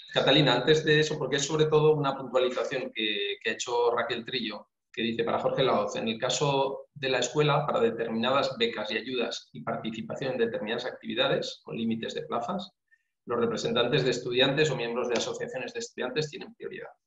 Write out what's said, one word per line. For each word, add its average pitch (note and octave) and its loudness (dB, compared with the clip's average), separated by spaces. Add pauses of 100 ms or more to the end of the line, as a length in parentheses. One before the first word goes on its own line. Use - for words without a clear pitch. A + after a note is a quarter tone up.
(140)
Catalina, C3+ 6
antes D3+ 4
de D3+ 6
eso, D3+ 0
porque C#3 -2
es - -2
sobre D#3 2
todo D3+ 6
una C3+ 0
puntualización B2+ -2
que, G2+ -2
que A2+ -2
ha A2+ -2
hecho A#2+ 0
Raquel A#2 -2
Trillo, G#2+ -6 (260)
que A2 -4
dice A#2 0
para - 0
Jorge C3 0
Laoz, B2 2
en A2+ -4
el A2 -2
caso C#3+ 0
de C3 -6
la C3 2
escuela, D3 2
para A2+ 2
determinadas A#2 2
becas A2 0
y A2 0
ayudas A#2+ -4
y - -12
participación A2+ -6
en A#2+ -2
determinadas A2+ -2
actividades A#2 -2
con G#2 -10
límites A2+ -4
de - -6
plazas, - -6 (520)
los A#2+ -2
representantes A#2+ 2
de B2+ 2
estudiantes C#3 2
o C3 -2
miembros A#2 -2
de A#2+ -2
asociaciones A#2+ -4
de - -8
estudiantes B2+ -4
tienen - -14
prioridad. - -12 (180)